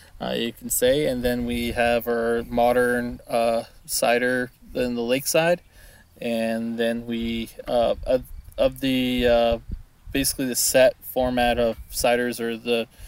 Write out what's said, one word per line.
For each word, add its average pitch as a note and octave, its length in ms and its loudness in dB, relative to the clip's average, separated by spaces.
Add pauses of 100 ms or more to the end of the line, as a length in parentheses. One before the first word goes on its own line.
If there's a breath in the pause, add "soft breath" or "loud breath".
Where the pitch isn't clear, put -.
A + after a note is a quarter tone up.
(200 loud breath)
uh, B2 160 -6
you A#2 160 -4
can - 160 -16
say. C#3 380 2
And B2 180 -2
then B2 220 0
we A#2+ 260 -2
have A#2+ 340 0
our A#2 380 -2
modern, B2 800 2
uh, A#2 380 0 (220)
cider B2 640 0 (240)
in B2 200 -2
the A#2+ 80 -4
Lakeside. D#3+ 580 0 (600 soft breath)
And A2+ 580 -2
then A#2 280 -2
we, A#2 440 -4 (160)
uh, A#2 300 2 (100)
of, B2+ 160 2 (340)
of C4 240 0
the, B2+ 460 0
uh, A#2 320 4 (540)
basically C#3 340 -2
the A#2+ 100 -4
set C3 460 4
format B2 560 0
of A2+ 180 2 (140)
ciders A#2+ 500 0
are A#2 160 -4
the, A#2 300 -2 (220 loud breath)